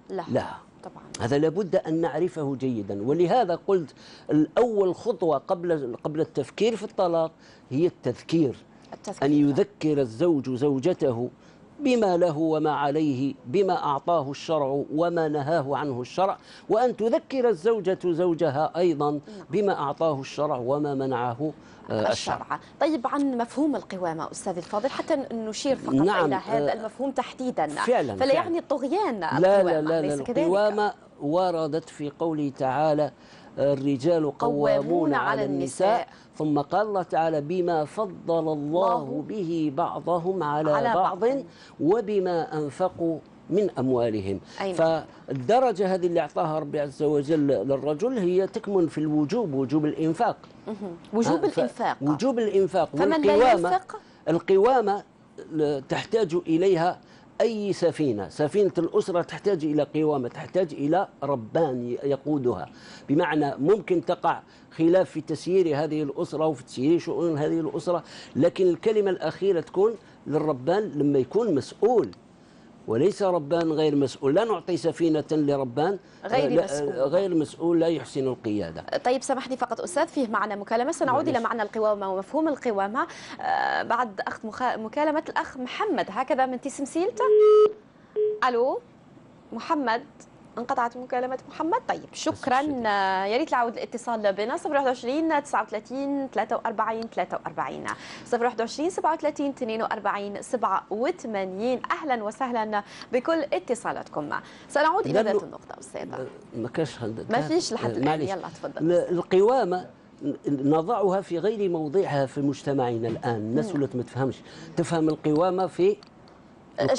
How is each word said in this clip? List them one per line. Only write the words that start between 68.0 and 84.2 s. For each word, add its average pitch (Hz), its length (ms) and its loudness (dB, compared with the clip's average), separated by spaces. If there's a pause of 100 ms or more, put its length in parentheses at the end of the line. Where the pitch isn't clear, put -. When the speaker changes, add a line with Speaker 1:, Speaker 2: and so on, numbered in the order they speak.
Speaker 2:
لكن 175 320 2
الكلمة 202 420 2
الأخيرة 175 520 0
تكون 202 320 2 (340)
للربان 151 560 0 (120)
لما 143 240 4
يكون 403 360 2
مسؤول، 190 540 2 (800)
وليس 143 360 2
ربان 165 480 0
غير 151 240 2
مسؤول. 139 400 2
لا 202 80 4
نعطي 185 340 -2
سفينة 160 540 0
لربان 143 680 0 (260)
Speaker 1:
غير 196 240 2
Speaker 2:
لا، 165 140 4
Speaker 1:
مسؤول. 143 260 -2
Speaker 2:
غير 156 460 0
مسؤول 160 440 0
لا 165 80 2
يحسن 135 400 -2
القيادة. 98 560 -4 (140)
Speaker 1:
طيب، 254 240 0
سامحني 254 360 -4
فقط 240 240 -4
أستاذ، 311 260 -2
فيه 269 200 -2
معنى 208 280 -2
مكالمة، 233 360 -2
سنعود 285 360 0
إلى 262 120 2
Speaker 2:
معلش. 226 60 -4
Speaker 1:
معنى 226 160 -2
القوامة 208 520 -2
ومفهوم 196 340 -2
القوامة، 233 600 -2 (340)
آه، 71 420 0
بعد 226 440 -4